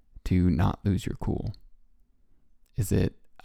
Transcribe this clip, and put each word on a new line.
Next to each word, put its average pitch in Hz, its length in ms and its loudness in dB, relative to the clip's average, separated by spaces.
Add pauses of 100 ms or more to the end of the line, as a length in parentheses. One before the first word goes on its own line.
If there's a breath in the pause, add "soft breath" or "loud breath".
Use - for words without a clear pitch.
(240)
to 90 240 4
not 92 360 0
lose 101 220 0
your - 100 -6
cool? - 380 -4 (1200)
Is 104 160 -4
it, 95 240 0 (280)